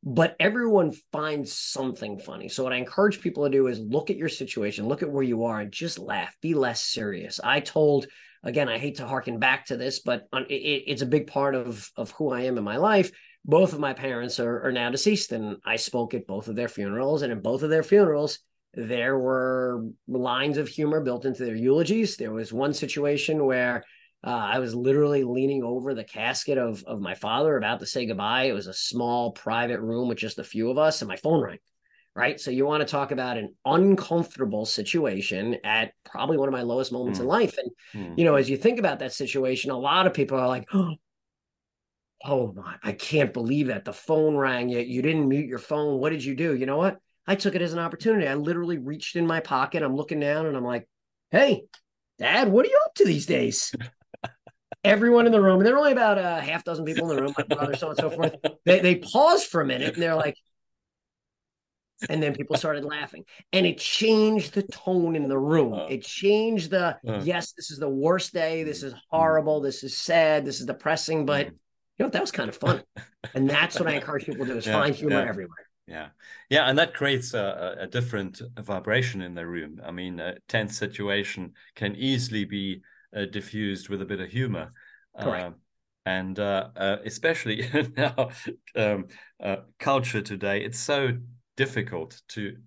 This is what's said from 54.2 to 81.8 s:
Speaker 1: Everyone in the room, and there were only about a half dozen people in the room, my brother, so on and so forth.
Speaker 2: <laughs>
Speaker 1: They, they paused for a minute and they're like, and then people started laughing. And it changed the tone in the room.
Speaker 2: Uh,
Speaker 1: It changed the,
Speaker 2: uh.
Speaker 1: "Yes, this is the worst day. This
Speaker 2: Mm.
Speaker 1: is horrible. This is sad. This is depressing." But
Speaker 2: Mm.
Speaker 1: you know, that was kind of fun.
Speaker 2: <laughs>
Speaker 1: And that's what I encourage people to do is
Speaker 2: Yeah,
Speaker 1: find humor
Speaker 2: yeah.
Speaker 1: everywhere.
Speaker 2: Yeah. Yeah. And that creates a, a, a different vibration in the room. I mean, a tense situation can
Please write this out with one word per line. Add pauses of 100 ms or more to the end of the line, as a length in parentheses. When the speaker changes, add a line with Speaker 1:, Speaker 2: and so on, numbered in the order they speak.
Speaker 1:
Everyone
in
the
room,
and
there
were
only
about
a
half
dozen
people
in
the
room,
my (120)
brother,
so
on
and
so
forth. (140)
Speaker 2:
<laughs>
Speaker 1:
They,
they
paused
for
a
minute
and
they're
like, (1700)
and
then
people
started
laughing. (300)
And
it
changed
the
tone
in
the
room.
Speaker 2:
Uh,
Speaker 1:
It
changed
the, (100)
Speaker 2:
uh.
Speaker 1:
"Yes,
this
is
the
worst
day.
This
Speaker 2:
Mm.
Speaker 1:
is (160)
horrible.
This
is
sad.
This
is
depressing."
But
Speaker 2:
Mm. (460)
Speaker 1:
you
know,
that
was
kind
of
fun. (120)
Speaker 2:
<laughs>
Speaker 1:
And
that's
what
I
encourage
people
to
do
is
Speaker 2:
Yeah,
Speaker 1:
find
humor
Speaker 2:
yeah.
Speaker 1:
everywhere. (220)
Speaker 2:
Yeah. (420)
Yeah.
And
that
creates
a,
a,
a
different (180)
vibration
in
the
room.
I
mean,
a (140)
tense
situation (220)
can